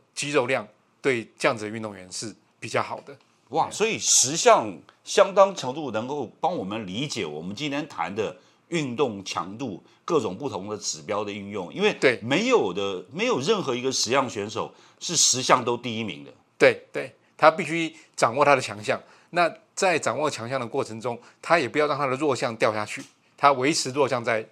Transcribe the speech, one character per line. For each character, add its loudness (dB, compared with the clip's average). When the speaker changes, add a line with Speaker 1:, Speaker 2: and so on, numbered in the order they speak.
Speaker 1:
肌 -6
肉 4
量 0
对 0
这 2
样 2
子 -10
的 -6
运 -8
动 -8
员 -18
是 -10
比 -12
较 0
好 -8
的。 -20
Speaker 2:
哇， 2
Speaker 1:
对。 -10
Speaker 2:
所 0
以 0
十 2
项 6
相 4
当 6
程 -6
度 -6
能 -4
够 -6
帮 0
我 -4
们 -6
理 -6
解 -4
我 -8
们 -8
今 -6
天 -6
谈 -6
的 -2
运 -4
动 -2
强 -8
度 -8
各 2
种 -4
不 -6
同 -8
的 -8
指 -8
标 -2
的 -8
运 -10
用， -10
因 -6
为 2
Speaker 1:
对。 2
Speaker 2:
没 0
有 2
的， -4
没 -4
有 0
任 0
何 -2
一 -4
个 -2
十 -2
项 2
选 -6
手 -6
是 -6
十 2
项 4
都 0
第 -6
一 -4
名 -10
的。 -20
Speaker 1:
对， 4
对， -8
他 8
必 0
须 -4
掌 2
握 4
他 6
的 4
强 -8
项。 -2
那 2
在 2
掌 -2
握 0
强 -8
项 -4
的 -6
过 -2
程 -12
中， -6
他 2
也 2
不 -2
要 4
让 -2
他 -2
的 0
弱 2
项 -4
掉 2
下 -2
去， -12
他 6
维 2
持 -2
弱 0
项 -2
在， -2